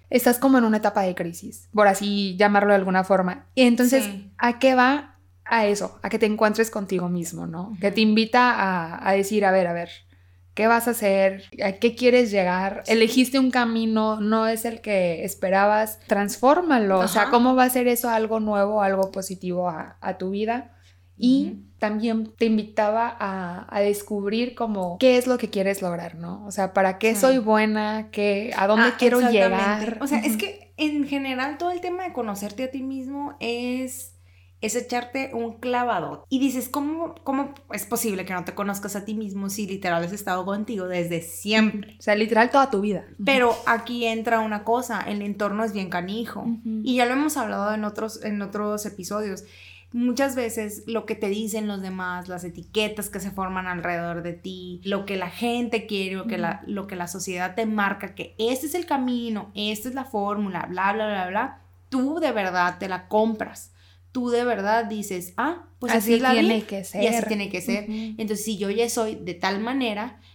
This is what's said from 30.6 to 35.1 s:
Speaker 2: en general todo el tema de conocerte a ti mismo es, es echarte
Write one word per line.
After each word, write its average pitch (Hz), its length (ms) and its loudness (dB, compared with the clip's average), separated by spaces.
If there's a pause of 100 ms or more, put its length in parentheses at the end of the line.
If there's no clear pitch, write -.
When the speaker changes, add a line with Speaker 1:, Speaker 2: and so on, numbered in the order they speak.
Speaker 2:
en 294 300 0
general 277 520 -4
todo 349 120 -2
el 349 100 -6
tema 359 220 -6
de 359 100 -8
conocerte 208 500 -6
a 262 80 -6
ti 269 100 -8
mismo 269 580 -8
es, 247 760 -6 (460)
es 220 140 -4
echarte 240 600 -4